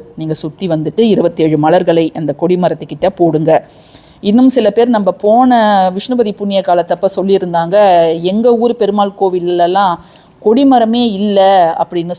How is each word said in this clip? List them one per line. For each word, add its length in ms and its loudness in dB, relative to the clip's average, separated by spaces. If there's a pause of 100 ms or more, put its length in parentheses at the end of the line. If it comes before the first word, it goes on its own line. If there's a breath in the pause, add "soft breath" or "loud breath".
(160)
நீங்க 180 -6
சுத்தி 340 -10
வந்துட்டு 320 -4
இருபத்தேழு 580 0
மலர்களை 560 2
அந்த 260 -6
கொடிமரத்துக்கிட்ட 640 -4 (100)
போடுங்க. 500 0 (540 loud breath)
இன்னும் 280 2
சில 220 2
பேர் 180 0
நம்ம 240 0
போன 800 2
விஷ்ணுபதி 400 -4
புண்ணிய 280 -4
காலத்தப்ப 560 -2
சொல்லியிருந்தாங்க, 600 -2 (460)
"எங்க 340 0
ஊர் 200 -2
பெருமாள் 440 -2
கோவில்லலாம் 760 0 (480 loud breath)
கொடிமரமே 680 2
இல்ல" 680 2
அப்படின்னு 380 -6